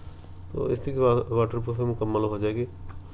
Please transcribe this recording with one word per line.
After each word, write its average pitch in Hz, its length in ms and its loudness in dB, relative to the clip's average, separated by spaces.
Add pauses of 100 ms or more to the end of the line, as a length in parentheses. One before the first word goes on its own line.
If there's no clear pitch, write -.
(540)
तो - 160 0
इस 120 160 0
तरीके 135 140 -2
वा-, 123 320 6
वाटरप्रूफिंग 117 560 2
मुकम्मल 107 340 2
हो 107 160 2
जाएगी। 110 300 0 (460)